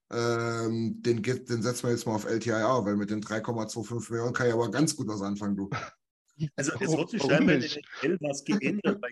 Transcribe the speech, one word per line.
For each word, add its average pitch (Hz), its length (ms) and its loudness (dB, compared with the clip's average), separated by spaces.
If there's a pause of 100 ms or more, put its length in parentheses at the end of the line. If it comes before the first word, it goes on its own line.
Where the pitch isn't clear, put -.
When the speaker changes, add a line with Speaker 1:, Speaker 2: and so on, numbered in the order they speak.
(100)
Speaker 1:
Ähm, 117 920 0
den 117 200 2
geht, 123 260 -2
den 117 140 0
setzen 123 220 0
wir 123 60 2
jetzt 120 160 0
mal 113 80 2
auf 104 100 0
L 113 140 0
T 117 120 -2
I 110 40 2
R, 110 300 4
weil 104 120 2
mit 101 140 0
den 107 100 -2
drei 107 200 -4
Komma 110 280 -2
zwei 117 140 -6
fünf 117 280 -6
Millionen 117 220 -2
kann 127 160 2
ich 120 40 6
aber 113 180 2
ganz 147 260 2
gut - 120 -4
was 107 140 -2
anfangen, 101 340 -2
du." 95 140 -4 (840)
Speaker 2:
Also 143 160 0
es - 80 -4
Speaker 3:
Warum, 160 200 2
Speaker 2:
hat 170 100 -4
sich 226 100 -2
Speaker 3:
warum 139 160 4
Speaker 2:
scheinbar 196 200 6
in 127 40 2
Speaker 3:
nicht? - 160 -4
Speaker 2:
der - 340 -4
N 185 40 2
F 175 80 -2
L 147 60 -2
was 139 160 -6
geändert, 147 580 0
weil - 100 -6